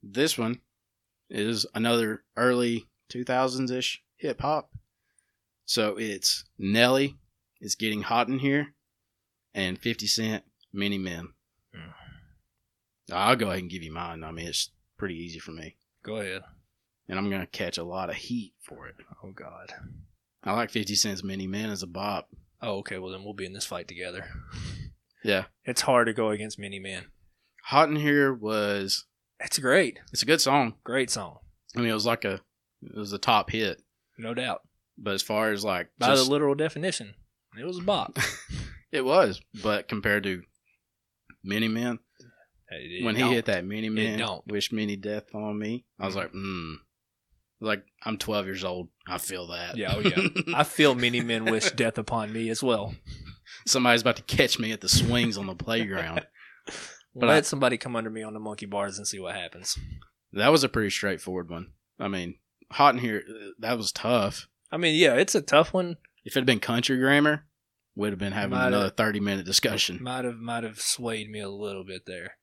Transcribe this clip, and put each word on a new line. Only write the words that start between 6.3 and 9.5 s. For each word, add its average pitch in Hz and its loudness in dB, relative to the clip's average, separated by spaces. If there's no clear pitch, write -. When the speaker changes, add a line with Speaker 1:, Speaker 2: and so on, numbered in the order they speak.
Speaker 1:
Nelly, 123 4
It's 101 -4
Getting 107 -2
Hot 117 2
in 131 0
Here, 139 0